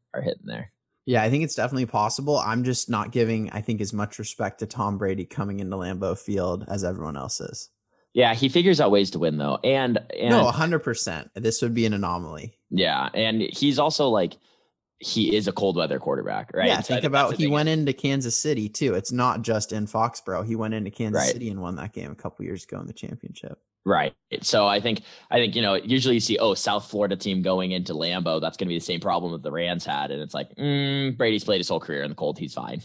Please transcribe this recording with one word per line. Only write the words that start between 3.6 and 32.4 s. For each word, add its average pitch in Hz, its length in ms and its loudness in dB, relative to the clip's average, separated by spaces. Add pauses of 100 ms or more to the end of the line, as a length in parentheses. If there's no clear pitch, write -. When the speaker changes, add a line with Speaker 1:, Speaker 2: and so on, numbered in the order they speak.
Speaker 2:
think, 107 200 -2
as 98 100 -4
much 104 280 -4
respect 107 400 -6
to 107 80 -4
Tom 101 320 -2
Brady 95 260 -2
coming 101 340 -6
into 95 160 -6
Lambeau 92 400 -2
Field 90 520 -2
as 98 160 -4
everyone 82 340 -4
else 67 240 -6
is. - 300 -12 (420)
Speaker 1:
Yeah, 117 220 4
he 131 120 2
figures 170 320 6
out 110 120 6
ways 101 200 6
to 78 80 -4
win, 76 180 2
though. 71 260 0
And, 127 340 2 (180)
and 120 140 0
Speaker 2:
No, 120 180 6
a 117 40 2
hundred 160 320 2
percent. 87 500 -4
This 113 300 0
would 117 100 2
be 113 140 4
an 107 60 2
anomaly. 87 600 -4 (160)
Speaker 1:
Yeah, 78 460 2
and 110 260 2
he's 139 380 0
also, 147 300 4
like, 98 280 2 (640)
he - 360 2
is 101 120 2
a 98 40 -2
cold 95 240 2
weather 76 220 0
quarterback, 50 560 -4
right? 95 160 2
Speaker 2:
Yeah, 127 120 2
Speaker 1:
So 131 120 -2
Speaker 2:
think 123 60 2
Speaker 1:
I - 20 -4
think 147 80 2
Speaker 2:
about, 139 200 4
Speaker 1:
that's - 20 -2
the 165 60 -4
Speaker 2:
he 165 80 2
Speaker 1:
thing. 143 80 4
Speaker 2:
went 151 160 2
into 156 240 2
Kansas 135 440 0
City, 117 320 0
too. 117 240 0
It's 95 180 -2
not 123 300 2
just 110 320 0
in 107 140 -2
Foxborough. 110 580 -2
He 113 100 -2
went 110 200 -2
into 101 160 -4
Kansas 110 320 0
Speaker 1:
Right. - 80 2
Speaker 2:
City 120 180 -4
and 98 120 -6
won 90 160 -6
that 85 160 -10
game 73 180 -10
a - 40 -14
couple - 300 -10
years 95 180 -8
ago - 160 -12
in - 60 -10
the - 80 -14
championship. - 640 -14 (240)
Speaker 1:
Right. 80 300 2 (300)
So 104 240 4
I 104 120 4
think, 107 220 -2 (300)
I 123 60 4
think, 113 180 2
you 120 80 0
know, 101 100 2
usually 123 400 2
you 113 80 4
see, 104 160 0
oh, 107 160 4
South 104 340 0
Florida 101 280 0
team 92 260 -2
going 92 300 2
into 90 240 -4
Lambeau, 85 440 0
that's 80 160 -4
gonna 92 140 -4
be 85 80 0
the 80 80 -6
same 85 140 -4
problem 87 320 -2
that 82 100 -8
the 73 100 -6
Rams 87 320 -2
had. 71 280 -4
And 73 100 -6
it's 73 140 -10
like, 143 200 -8
mm, 139 600 -2
Brady's 110 260 2
played 101 140 2
his 87 100 -2
whole 85 120 -2
career 71 240 -4
in 76 60 -4
the 73 60 -8
cold. 76 220 -4
He's - 160 -8